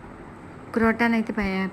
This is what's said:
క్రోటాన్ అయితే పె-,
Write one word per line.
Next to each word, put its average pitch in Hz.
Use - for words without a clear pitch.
క్రోటాన్ 226
అయితే 220
పె-, 190